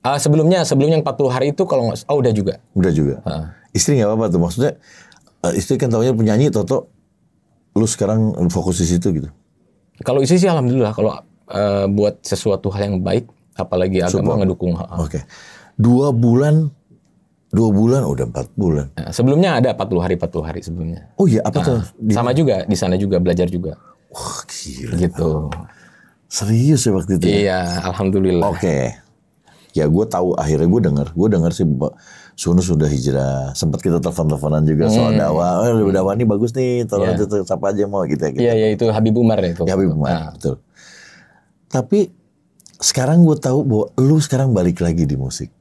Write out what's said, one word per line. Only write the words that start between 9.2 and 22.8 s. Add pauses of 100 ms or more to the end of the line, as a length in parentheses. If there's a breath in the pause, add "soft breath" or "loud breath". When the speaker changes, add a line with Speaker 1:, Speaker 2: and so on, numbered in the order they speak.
Speaker 1:
Kalau
istri
sih
alhamdulillah,
kalau, (300)
eh,
buat
sesuatu
hal
yang
baik, (280)
apalagi
agama
Speaker 2:
Support.
Speaker 1:
ngedukung.
Heeh.
Speaker 2:
Oke. (540 loud breath)
Dua
bulan, (800)
dua
bulan,
udah
empat
bulan.
Speaker 1:
Nah,
sebelumnya
ada
empat
puluh
hari,
empat
puluh
hari
sebelumnya.
Speaker 2:
Oh
iya,
apa
Speaker 1:
Nah,
Speaker 2:
tuh? (180)
Di
Speaker 1:
sama
Speaker 2:
mana?
Speaker 1:
juga,
di
sana